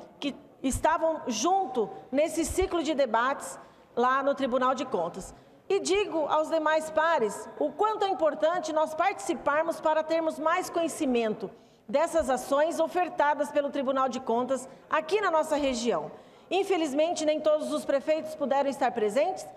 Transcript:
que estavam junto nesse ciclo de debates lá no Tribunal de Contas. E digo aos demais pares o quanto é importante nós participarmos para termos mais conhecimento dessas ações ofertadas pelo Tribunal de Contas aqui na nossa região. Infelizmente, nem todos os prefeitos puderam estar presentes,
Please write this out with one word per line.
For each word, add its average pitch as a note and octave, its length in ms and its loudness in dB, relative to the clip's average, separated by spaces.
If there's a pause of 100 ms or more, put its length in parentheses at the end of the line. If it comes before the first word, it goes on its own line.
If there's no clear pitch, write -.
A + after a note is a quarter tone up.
(200)
que C#4+ 160 -6 (280)
estavam D#4+ 640 0
junto B3+ 640 0 (200)
nesse D#4 320 0
ciclo E4 380 0
de C#4+ 140 0
debates B3+ 640 0 (360)
lá C4 280 2
no C#4 100 2
Tribunal C4 400 2
de B3+ 120 -2
Contas. F3+ 500 -6 (320)
E F#4+ 120 2
digo D#4+ 480 0
aos D#4 220 2
demais D#4 400 2
pares D4+ 600 0 (100)
o C#4+ 120 0
quanto G#4 340 0
é - 20 0
importante D#4 640 0
nós D#4 200 0
participarmos D#4+ 840 0
para D#4 240 2
termos D#4+ 360 -2
mais E4 300 0
conhecimento A#3+ 800 -2 (380)
dessas C#4+ 420 0
ações C#4 500 0
ofertadas D4+ 720 2
pelo C#4+ 180 0
Tribunal C4+ 400 0
de A#3+ 100 -4
Contas B3 480 -2 (220)
aqui D#4+ 320 2
na F#4+ 80 2
nossa D#4 260 2
região. A#3 560 0 (400)
Infelizmente, D#4+ 720 0
nem D4+ 140 2
todos D4+ 340 2
os D4 100 -2
prefeitos D#4 520 -2
puderam C#4 340 0
estar B3+ 220 0
presentes, A#3+ 640 0